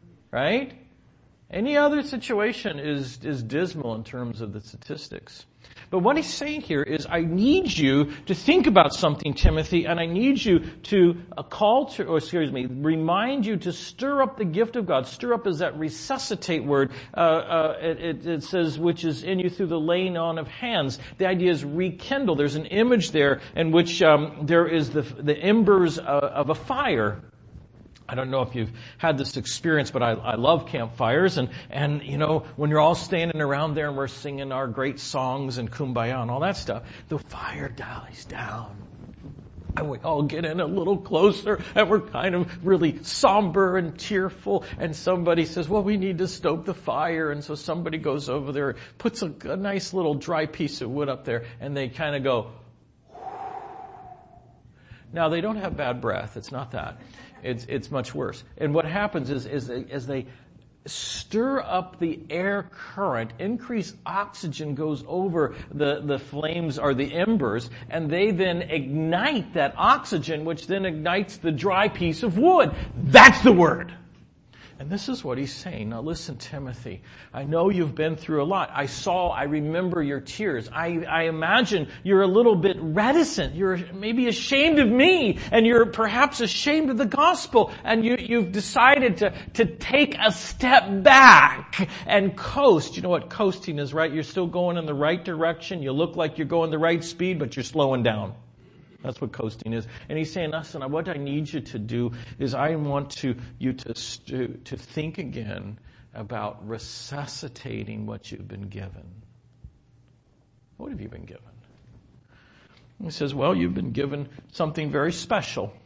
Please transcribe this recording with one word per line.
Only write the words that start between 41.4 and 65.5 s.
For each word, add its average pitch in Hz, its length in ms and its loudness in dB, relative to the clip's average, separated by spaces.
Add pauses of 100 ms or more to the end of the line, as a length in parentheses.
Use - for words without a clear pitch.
and 208 160 4
we're 208 120 4
kind 175 340 -2
of 175 300 -2
really 170 360 4
somber 190 760 4
and 170 200 -2
tearful. 190 680 -2 (120)
And 165 160 -4
somebody 170 520 2
says, 160 240 -6
"Well, 202 140 2
we 208 120 0
need 190 220 -2
to 180 100 0
stoke 160 380 -2
the 190 80 -4
fire." 156 580 -2
And 147 100 -6
so 151 140 -10
somebody 165 420 -6
goes 147 300 -4
over 135 240 -4
there, 139 240 -2 (220)
puts - 240 -4
a, 170 120 -6 (120)
a - 100 -4
nice 196 380 -6
little 170 220 0
dry 156 320 -2
piece 151 340 -6
of 120 80 -6
wood 143 180 -4
up 131 160 -6
there, 117 220 -4 (160)
and 139 160 -8
they 135 100 -4
kinda 147 320 -4
go. 127 320 0 (2500)
Now, 165 160 0
they 165 100 0
don't 214 180 -4
have 175 200 -6
bad 123 240 -4
breath. 110 340 -4
It's - 160 -14
not 135 200 -10
that. - 280 -8 (440)
It's, 120 240 -6
it's 135 220 -6
much 131 240 -6
worse. - 300 -8 (160)
And 147 120 -2
what 156 140 2
happens 170 460 -4
is, 131 160 -6
is 131 180 -6
they, 123 240 -8
as 131 160 -10
they 135 220 -6 (580)
stir - 760 -4
up 180 400 -4
the 165 200 -2 (100)
air 190 420 -2
current, 127 680 -4
increased 220 560 -4 (100)
oxygen 160 720 -6
goes 151 320 -4
over 170 480 -2 (180)